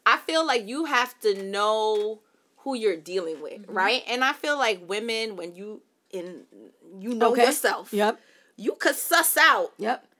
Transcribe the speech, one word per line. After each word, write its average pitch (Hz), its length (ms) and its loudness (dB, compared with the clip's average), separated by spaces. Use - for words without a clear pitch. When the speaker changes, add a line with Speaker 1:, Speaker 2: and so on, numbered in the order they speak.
Speaker 1:
I 240 120 6
feel 320 280 0
like 247 200 0
you 285 200 -4
have 247 340 0
to 196 220 0
know 214 800 0
who 269 180 -6
you're 214 200 0
dealing 160 460 -6
with, 202 200 -14
Speaker 2:
Mm-hmm. 196 120 -16
Speaker 1:
right? 202 340 0
And 247 160 -2
I 285 80 2
feel 294 260 -2
like 202 300 0
women, 220 480 -4
when 170 180 -10
you 208 280 -16
in, 180 320 -10
you 220 160 -6
know 233 180 4
Speaker 2:
Okay. 240 140 6
Speaker 1:
yourself, 240 460 0
Speaker 2:
Yep. 208 280 0
Speaker 1:
you 226 200 -4
could 285 180 0
suss - 420 2
out 294 420 6
Speaker 2:
Yep. 226 280 -4